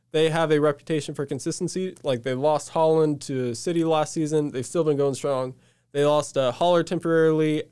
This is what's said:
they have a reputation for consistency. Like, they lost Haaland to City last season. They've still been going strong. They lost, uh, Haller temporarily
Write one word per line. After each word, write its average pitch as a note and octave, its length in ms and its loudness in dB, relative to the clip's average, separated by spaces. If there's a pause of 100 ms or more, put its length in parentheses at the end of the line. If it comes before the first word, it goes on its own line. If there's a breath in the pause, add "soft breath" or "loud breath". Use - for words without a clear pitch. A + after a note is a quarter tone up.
(120 soft breath)
they D#3 180 2
have D#3+ 220 0
a D3+ 80 4
reputation D3+ 540 -2
for C#3+ 120 -6
consistency. E3+ 800 -6
Like, B2+ 200 -2
they C3 100 -2
lost C#3+ 400 0
Haaland D#3+ 540 2
to B2+ 260 -4
City E3+ 300 -2
last D#3 300 0
season. D3+ 380 0
They've B2+ 140 -6
still E3+ 180 -2
been D3+ 140 0
going C#3 160 2
strong. C3 400 -4 (380 soft breath)
They C#3+ 140 0
lost, D3 320 2
uh, C3 140 2
Haller E3+ 320 2
temporarily D#3+ 880 2